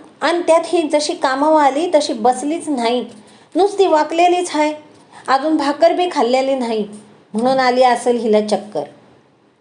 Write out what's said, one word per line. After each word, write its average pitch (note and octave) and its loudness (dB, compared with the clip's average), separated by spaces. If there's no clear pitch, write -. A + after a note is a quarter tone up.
अन E4+ 0
त्यात E4 2
ही E4+ 0
जशी D4+ -2
कामावर D4 2
आली C#4+ 0
तशी D4 0
बसलीच C4 -2
नाही, A#3+ -2
नुसती G4 2
वाकलेलीच E4+ 2
आहे, D4+ 0
अजून C#4 2
भाकर D4 2
बी F4+ 0
खाल्लेली C4+ 0
नाही, A3+ -4
म्हणून B3+ 0
आली B3+ 2
असेल A#3+ 2
हिला G#3+ 2
चक्कर." G3+ -4